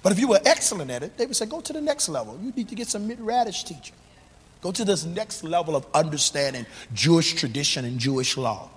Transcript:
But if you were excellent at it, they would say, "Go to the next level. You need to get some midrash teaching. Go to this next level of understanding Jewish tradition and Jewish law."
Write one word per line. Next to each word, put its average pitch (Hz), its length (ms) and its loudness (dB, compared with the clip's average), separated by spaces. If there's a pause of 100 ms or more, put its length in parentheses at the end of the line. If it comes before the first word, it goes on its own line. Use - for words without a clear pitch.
But 196 120 4
if 185 60 2
you 262 100 4
were 202 160 8
excellent 185 460 4
at 123 120 -6
it, 190 140 -10
they 240 80 0
would 269 100 -6
say, 214 120 0
"Go 320 140 -8
to - 120 -10
the 311 80 -4
next 294 280 0
level. 123 320 -6
You 247 140 -6
need 226 140 -4
to - 60 -12
get 233 120 -6
some 208 200 -4
midrash 226 560 -2
teaching. - 320 -14 (640)
Go 185 100 -4
to 208 140 -2
this 180 180 2
next 175 400 -8
level 160 320 0
of 135 100 0 (100)
understanding 143 720 2 (260)
Jewish 165 400 4
tradition 131 520 -2
and 123 140 -4
Jewish 131 380 0
law." 104 400 -4